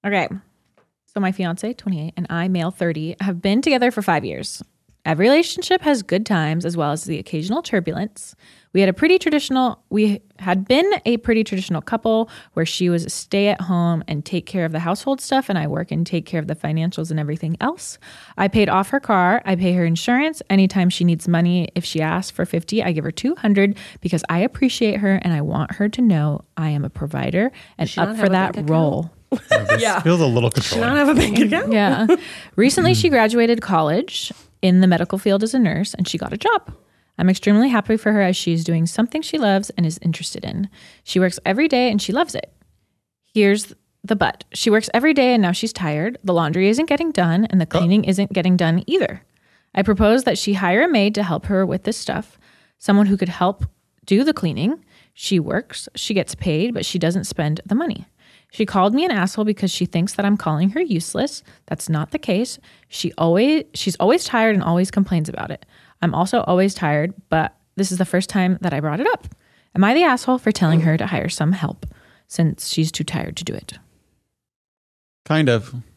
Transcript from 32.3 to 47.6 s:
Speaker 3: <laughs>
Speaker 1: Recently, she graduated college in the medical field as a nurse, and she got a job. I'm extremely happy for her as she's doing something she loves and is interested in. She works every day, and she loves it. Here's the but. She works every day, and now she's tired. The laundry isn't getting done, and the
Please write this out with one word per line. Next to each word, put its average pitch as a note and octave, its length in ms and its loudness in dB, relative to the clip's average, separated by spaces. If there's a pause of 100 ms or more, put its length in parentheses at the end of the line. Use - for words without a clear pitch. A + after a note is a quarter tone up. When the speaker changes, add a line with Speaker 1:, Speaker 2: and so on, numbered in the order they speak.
Speaker 3:
<laughs> - 240 -12
Speaker 1:
Recently, E4 360 4
she F4 160 2
graduated A#3 540 4
college E3+ 680 0 (300)
in F#3 220 6
the F#3 40 6
medical F3+ 320 2
field G3+ 240 2
as A3 120 -4
a C4 40 2
nurse, G3 360 0
and E3+ 120 -2
she - 120 -6
got - 160 -6
a - 20 -8
job. G#4 340 -2 (460)
I'm F3+ 140 2
extremely G#3 400 4
happy A3+ 260 0
for G#3+ 160 0
her G#3 80 2
as F#3 160 2
she's E3 260 -2
doing E3 220 0
something A#3+ 380 -2
she - 160 -6
loves G3+ 320 0
and E3+ 160 0
is E3 160 -4
interested - 420 -4
in. G3 240 -6 (360)
She - 140 -2
works F3+ 280 0
every A3 200 2
day, B3 240 2
and G#3 120 0
she F#3+ 100 -4
loves D#4 220 -2
it. - 180 -10 (800)
Here's G#3 400 2 (320)
the G#3+ 120 -2
but. - 360 -2
She - 160 -2
works A3 240 2
every C#4 220 2
day, B3+ 180 4
and A#3 80 4
now F3+ 120 2
she's A3 200 -4
tired. E3 500 -4
The F#3 120 0
laundry E3+ 340 2
isn't A#3+ 220 2
getting D#4+ 200 0
done, F3+ 360 2
and G3 120 2
the D#3+ 140 2